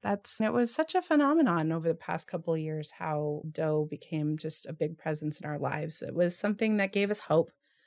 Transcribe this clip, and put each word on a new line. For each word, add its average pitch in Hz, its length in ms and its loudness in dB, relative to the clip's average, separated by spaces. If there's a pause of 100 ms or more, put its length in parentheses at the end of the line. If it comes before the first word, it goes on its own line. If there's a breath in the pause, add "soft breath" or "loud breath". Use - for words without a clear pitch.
That's, 202 380 -2
it 220 120 2
was 240 220 2
such 320 200 0
a 359 80 2
phenomenon 277 720 4
over 165 160 0
the 165 60 4
past 170 340 -6
couple 165 260 -2
of 160 60 0
years, 156 380 -6
how 151 520 -2
dough 156 400 0
became 151 460 -2
just - 300 -6
a 156 60 -8
big 156 260 -4
presence 151 420 -4
in - 80 -8
our 147 100 -4
lives. 151 440 -4
It - 120 -6
was 175 220 2
something 214 420 0
that 196 140 0
gave 202 180 2
us 208 100 -2
hope. - 320 2 (340)